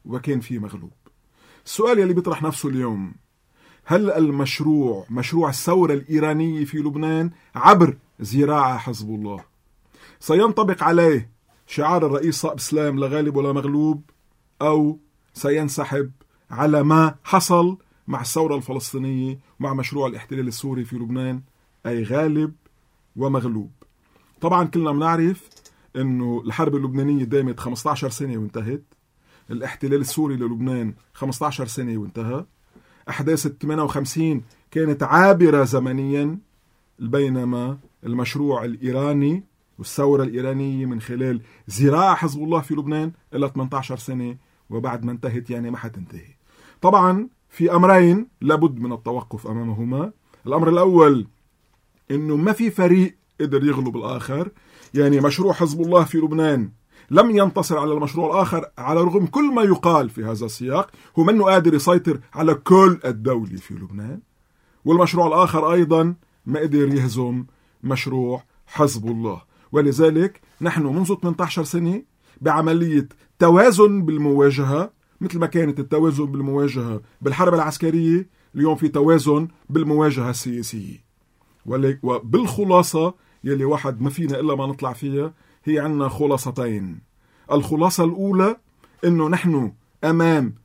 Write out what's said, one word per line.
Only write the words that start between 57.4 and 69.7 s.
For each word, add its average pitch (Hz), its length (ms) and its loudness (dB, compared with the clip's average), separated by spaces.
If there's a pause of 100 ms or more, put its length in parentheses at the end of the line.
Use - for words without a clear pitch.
على 151 160 -2
المشروع 147 400 -2
الآخر، 170 320 0 (120)
على 147 240 0
رغم 180 240 2
كل 277 280 0
ما 233 80 2
يقال 170 480 2
في 113 140 -10
هذا 110 220 -6
السياق، 127 460 -4 (280)
هو 160 40 6
منه 208 200 4
قادر 180 300 4
يسيطر 170 460 2 (140)
على 160 200 2
كل 185 520 4
الدولة 113 500 -4
في 95 180 -16
لبنان، 104 460 -14 (640)
والمشروع 170 420 2
الآخر 165 460 2
أيضا 170 420 2 (300)
ما 147 140 -4
قدر 147 280 2
يهزم 127 580 -2 (380)
مشروع 127 600 -4 (240)
حزب 135 400 -2
الله. 113 340 -6 (300)